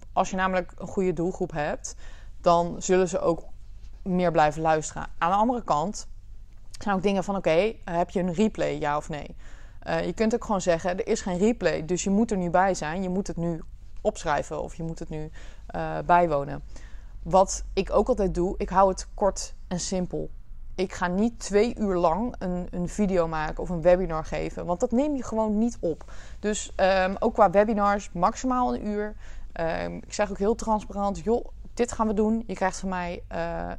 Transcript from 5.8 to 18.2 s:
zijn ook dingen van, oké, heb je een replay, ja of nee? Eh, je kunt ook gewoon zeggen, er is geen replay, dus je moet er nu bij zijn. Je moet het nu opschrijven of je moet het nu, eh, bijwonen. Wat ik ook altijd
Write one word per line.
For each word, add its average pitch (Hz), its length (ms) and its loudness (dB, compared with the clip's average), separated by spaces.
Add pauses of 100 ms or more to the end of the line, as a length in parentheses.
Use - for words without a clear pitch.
zijn 202 120 2
ook 185 80 0
dingen 196 220 2
van, 196 120 -2
oké, 180 380 4 (100)
heb 175 260 0
je 196 100 0
een 180 140 0
replay, 156 440 0
ja 147 180 0
of 151 120 -4
nee? 147 280 -10 (440)
Eh, 170 260 -2
je 175 60 -2
kunt 220 220 2
ook 240 100 -4
gewoon 202 160 0
zeggen, 175 300 2
er 190 160 -2
is 214 140 0
geen 180 180 -2
replay, 175 460 2
dus 170 200 -2
je 196 60 0
moet 220 200 4
er 208 60 2
nu 175 140 0
bij 180 240 6
zijn. 165 280 -2
Je 185 60 -2
moet 185 180 -2
het 170 100 -6
nu 165 260 -2 (380)
opschrijven 151 640 -2
of 139 120 -8
je - 80 -8
moet 165 160 -6
het 165 100 -8
nu, 156 220 -6 (360)
eh, 160 400 -4
bijwonen. 147 560 4 (600)
Wat 185 500 4
ik - 180 -2
ook 214 180 4
altijd 196 260 2